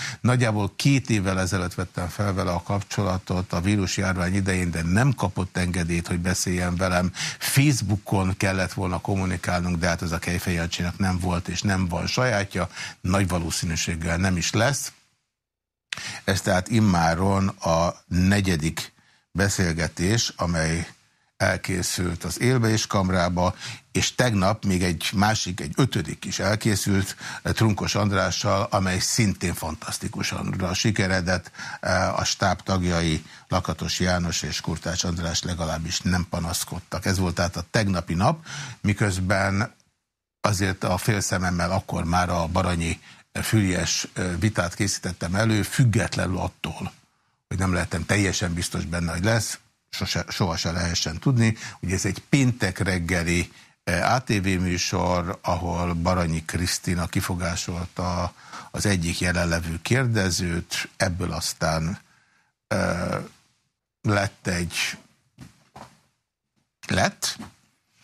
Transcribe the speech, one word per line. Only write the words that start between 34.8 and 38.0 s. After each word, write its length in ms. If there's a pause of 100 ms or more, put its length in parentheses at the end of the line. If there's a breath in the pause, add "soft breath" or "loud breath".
András 380
legalábbis 600
nem 280
panaszkodtak. 760
Ez 120
volt 180
tehát 200
a 160
tegnapi 420